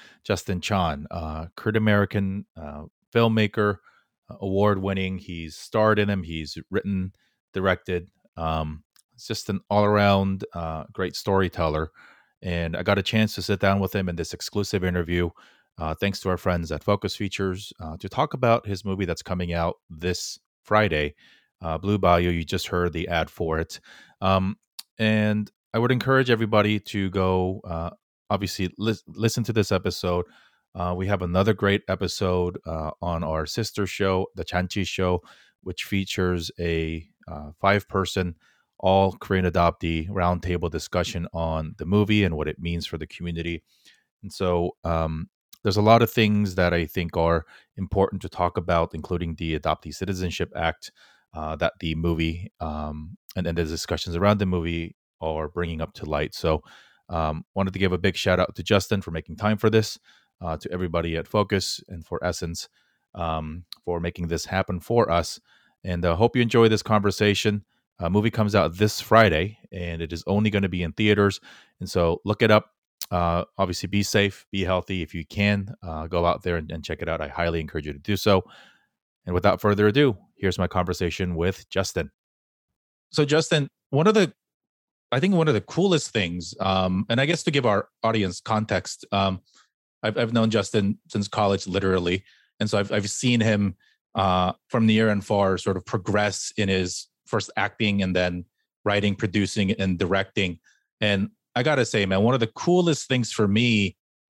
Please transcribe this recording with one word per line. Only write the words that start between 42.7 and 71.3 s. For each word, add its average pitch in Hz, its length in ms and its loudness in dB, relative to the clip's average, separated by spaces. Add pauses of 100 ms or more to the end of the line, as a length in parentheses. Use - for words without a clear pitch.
for - 120 -8
the 78 100 -8
community. 85 560 -8 (580)
And 98 100 -14
so, 87 540 -2
um, 80 440 -2 (340)
there's 101 140 0
a 107 40 2
lot 113 200 8
of 117 100 2
things 104 440 2
that 87 180 4
I 85 120 2
think 85 300 -6
are 82 300 2 (320)
important 95 460 0
to 85 60 -10
talk - 280 -2
about, 85 360 0
including 85 420 -6
the 80 220 -4
Adoptee 76 360 -4
Citizenship 90 640 -6
Act, 80 340 -4 (420)
uh, 78 220 -8
that 76 240 -2
the 80 160 -4
movie, 82 640 -2
um, 76 580 -10 (200)
and, 87 100 -4
and 85 100 -2
the 85 60 0
discussions 82 540 -6
around 101 220 4
the 101 60 0
movie 85 520 -2 (240)
are 78 260 -4
bringing 82 320 -6
up 80 140 -8
to - 120 -12
light. 76 300 -4
So, 80 280 0 (440)
um, 78 380 -4 (100)
wanted 95 160 0
to 95 80 -8
give 92 140 2
a 90 40 -2
big 92 200 0
shout 90 240 2
out 87 140 -2
to - 60 -10
Justin 98 400 2
for 85 100 -12
making 82 260 -10
time 104 200 0
for 110 120 2
this, 110 280 2 (440)
uh, 80 160 -4
to - 120 -12
everybody 85 460 -2
at 82 140 -6
Focus 101 580 0
and 87 180 -14
for - 160 -6
Essence, 87 460 -4 (480)
um, 80 480 -6 (220)
for 87 160 -4
making 87 260 -6
this 82 160 -4
happen 92 380 -4
for 117 280 2
us. 85 300 0 (460)
And, 87 180 -2
uh, 85 140 2
hope 113 180 4
you 127 60 4
enjoy 117 260 6
this 107 160 2
conversation. 104 800 2 (360)
Uh, 85 100 -2
movie 104 220 2
comes 104 220 0
out 85 220 4
this 104 240 0
Friday, 107 600 4 (120)
and 85 300 -8
it 82 100 -6
is 85 160 -8
only 104 220 2
gonna 98 180 2
be 90 160 -2
in 82 80 -4
theaters. 101 480 4 (400)